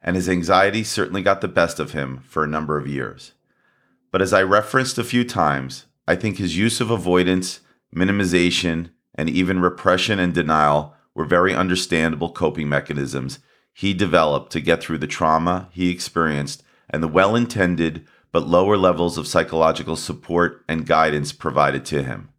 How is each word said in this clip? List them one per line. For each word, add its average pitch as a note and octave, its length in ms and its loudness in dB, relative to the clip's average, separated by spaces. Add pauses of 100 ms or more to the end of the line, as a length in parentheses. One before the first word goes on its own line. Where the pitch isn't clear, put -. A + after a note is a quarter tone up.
and F2 160 -2
his F#2 120 -2
anxiety F#2+ 540 2
certainly G2 380 -4
got G2 220 0
the G#2 60 -4
best E2+ 300 0
of D2+ 140 -6
him C2+ 340 -8
for - 160 -4
a D2+ 60 -2
number D2+ 300 -4
of C2+ 100 -8
years. C2 440 -10 (760)
But F#2+ 120 2
as F#2 100 2
I F#2+ 100 6
referenced G#2+ 540 2
a A#2+ 80 -4
few B2 200 0
times, C#2+ 600 -2 (240)
I F2 80 2
think G2+ 220 -4
his F2 180 -2
use A2 240 0
of A2+ 100 -2
avoidance, F#2 680 2 (340)
minimization, F2 960 0 (240)
and D#2 140 -4
even F#2 320 0
repression F#2 580 2
and F2+ 140 0
denial D2+ 640 2 (200)
were D#2+ 120 -4
very F2 280 2
understandable E2+ 760 0
coping D#2 360 -2
mechanisms C#2 720 -6 (340)
he G2 180 -4
developed D#2+ 600 2
to D#2+ 80 -2
get D#2+ 220 0
through E2 160 -4
the D2+ 80 -4
trauma E2 680 0
he F2+ 180 0
experienced D#2 720 -2 (300)
and D2+ 100 -2
the E2 60 -2
well-intended F2+ 960 0 (280)
but E2+ 160 0
lower F#2+ 280 4
levels F2 400 2
of D#2 100 -6
psychological D#2+ 680 0
support E2+ 720 -2
and D#2+ 180 -4
guidance D#2 460 2
provided C#2 520 -2
to D2 180 -4
him. G#1 360 -10